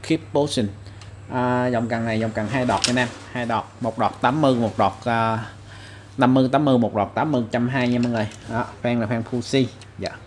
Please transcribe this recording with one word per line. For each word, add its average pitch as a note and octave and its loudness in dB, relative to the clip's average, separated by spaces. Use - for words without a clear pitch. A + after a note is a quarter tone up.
Keep D#3+ 0
Potion. C#3+ 2
À, B2 2
dòng A#2+ 0
cần A2+ -2
này A2 0
dòng A2 0
cần G#2+ -2
hai B2 0
đọt G2+ 2
nha - 2
anh B2 2
em, B2 2
hai B2 -4
đọt, A2+ 0
một A#2 -4
đọt G#2+ 2
tám C3 4
mươi, C3+ 6
một A2+ 0
đọt, G2+ 4
à, A2+ 0
năm B2 4
mươi, C3 6
tám C#3 4
mươi, C3 4
một G#2+ 2
đọt G2+ 0
tám C#3+ 0
mươi, B2+ 2
trăm A#2+ 0
hai B2+ 0
nha B2 2
mọi A#2+ 0
người. A2 0
Đó, B2 -2
phen A#2+ 0
là A2+ 0
phen A2+ -2
Fuji. C3 2
Dạ. F#2 -6